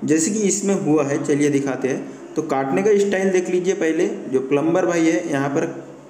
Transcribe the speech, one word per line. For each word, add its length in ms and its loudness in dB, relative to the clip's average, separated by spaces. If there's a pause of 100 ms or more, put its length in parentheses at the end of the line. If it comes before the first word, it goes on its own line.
जैसे 260 2
कि 100 -2
इसमें 360 0
हुआ 280 2
है। 200 -2
चलिए 260 2
दिखाते 380 0
हैं। 460 -8
तो 80 -2
काटने 400 -2
का 160 4
style 320 2
देख 200 2
लीजिए 240 2
पहले, 340 0 (240)
जो 80 2
प्लम्बर 460 2
भाई 200 2
है, 240 0
यहाँ 200 0
पर 160 0 (440)